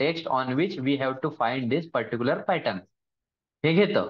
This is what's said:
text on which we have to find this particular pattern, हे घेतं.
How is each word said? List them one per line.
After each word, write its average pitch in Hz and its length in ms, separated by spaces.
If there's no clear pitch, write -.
text 165 320
on 127 220
which 175 320
we 139 160
have 135 220
to 151 160
find 123 340
this 165 220
particular 120 520
pattern, 143 300
हे 160 100
घेतं. 165 360